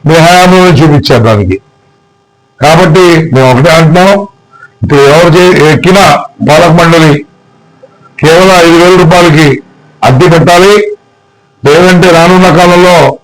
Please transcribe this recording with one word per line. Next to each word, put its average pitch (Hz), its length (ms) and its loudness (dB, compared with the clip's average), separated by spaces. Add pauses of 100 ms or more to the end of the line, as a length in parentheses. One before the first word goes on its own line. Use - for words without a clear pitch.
మీ 160 60 0 (100)
హయాంలో 180 460 2 (100)
చూపించారు 139 480 0
దానికి. 101 280 -2 (1040)
కాబట్టి 165 420 0 (300)
మేము 131 180 0
ఒకటే 139 260 0
అంటున్నాం, 170 320 0 (720)
ఇప్పుడు 143 180 0 (100)
ఎవరు 170 260 2
చే-, 180 200 2 (160)
ఎక్కినా 185 320 0 (440)
పాలక 160 320 0
మండలి 165 320 0 (1080)
కేవలం 180 420 0
ఐదు 170 180 2
వేల 185 200 2
రూపాయలకి 165 460 0 (600)
అద్దె 131 260 0
పెట్టాలి, 175 400 0 (920)
లేదంటే 180 500 0
రానున్న 180 320 0 (100)
కాలంలో 180 380 0 (280)